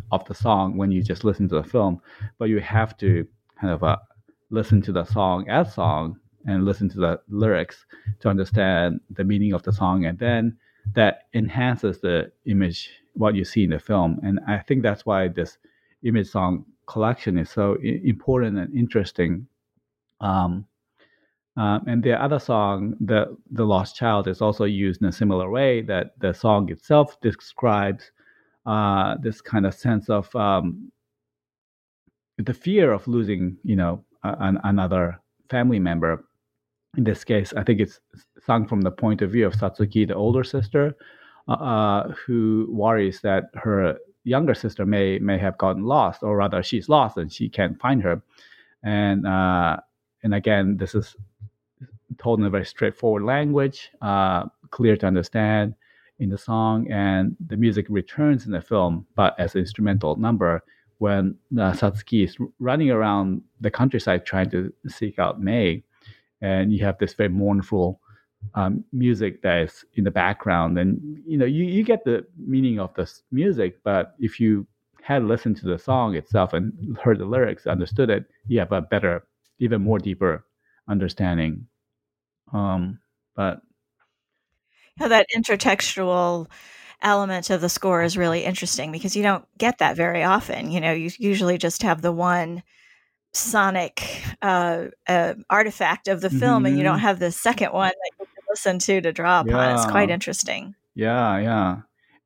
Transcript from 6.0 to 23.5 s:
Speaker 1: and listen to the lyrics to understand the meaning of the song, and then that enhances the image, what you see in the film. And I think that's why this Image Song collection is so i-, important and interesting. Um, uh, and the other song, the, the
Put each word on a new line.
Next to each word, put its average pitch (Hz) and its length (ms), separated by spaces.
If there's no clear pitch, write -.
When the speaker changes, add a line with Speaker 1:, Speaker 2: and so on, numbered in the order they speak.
Speaker 1:
and 98 200
listen 101 240
to - 80
the 85 320
lyrics 104 560
to - 80
understand 95 720
the 95 140
meaning 101 300
of 87 100
the 95 80
song, 95 320
and 85 160
then 117 380
that 107 400
enhances 117 680
the 87 280
image, 95 440
what 107 200
you 98 120
see 107 180
in 87 60
the 78 100
film. 87 440
And 98 220
I 101 120
think 131 260
that's 104 220
why 95 240
this 85 280
Image 113 240
Song 92 380
collection 110 520
is 82 120
so 101 320
i-, 117 220
important 117 540
and 87 180
interesting. 98 720
Um, 95 460
uh, 107 320
and 120 160
the 120 180
other 143 180
song, 101 600
the, 107 380
the 117 140